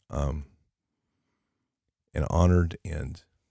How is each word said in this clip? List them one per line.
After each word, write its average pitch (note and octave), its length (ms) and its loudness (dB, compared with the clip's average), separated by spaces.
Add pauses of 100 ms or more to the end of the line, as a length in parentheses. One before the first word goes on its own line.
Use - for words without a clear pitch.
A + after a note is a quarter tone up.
um, D2 360 -4 (1700)
and D#2 160 -2
honored F2 560 4
and E2 380 -8 (280)